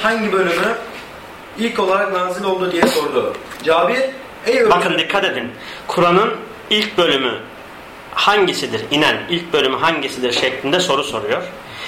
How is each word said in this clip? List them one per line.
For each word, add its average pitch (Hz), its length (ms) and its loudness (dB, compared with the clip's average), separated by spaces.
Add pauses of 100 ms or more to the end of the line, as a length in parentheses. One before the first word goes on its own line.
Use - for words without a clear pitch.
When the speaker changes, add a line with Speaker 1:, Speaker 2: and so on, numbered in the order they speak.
Speaker 1:
hangi 214 300 0
bölümü 185 420 2 (840)
ilk 226 200 0
olarak 196 340 2
nazil 180 320 -2
oldu?" 185 280 0
diye 170 140 4
sordu. - 460 0 (300)
Cabir, 170 380 4 (460)
"Ey 254 120 4
öğretmen-" 220 120 6
Speaker 2:
Bakın 175 280 4
dikkat 196 260 0
edin. 127 260 -2 (360)
Kur'an'ın 185 480 4 (360)
ilk 208 280 0
bölümü 139 340 2 (840)
hangisidir? 185 680 2 (100)
İnen 143 260 4 (140)
ilk 170 220 -2
bölümü 131 240 2
hangisidir 131 560 0
şeklinde 135 480 0
soru 147 240 0
soruyor. 113 380 -2 (460)